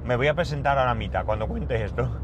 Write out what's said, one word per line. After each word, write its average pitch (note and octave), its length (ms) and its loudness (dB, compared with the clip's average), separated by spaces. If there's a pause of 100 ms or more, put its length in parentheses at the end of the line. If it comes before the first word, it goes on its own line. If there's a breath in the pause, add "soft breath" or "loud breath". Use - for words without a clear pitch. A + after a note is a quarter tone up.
Me B2 120 0
voy B2+ 120 4
a D3+ 60 4
presentar C#3+ 460 0
ahora B2 160 2
mitad F#2+ 300 -2
cuando G#2+ 220 0
cuente A2+ 360 -2
esto. A2 260 -2 (140)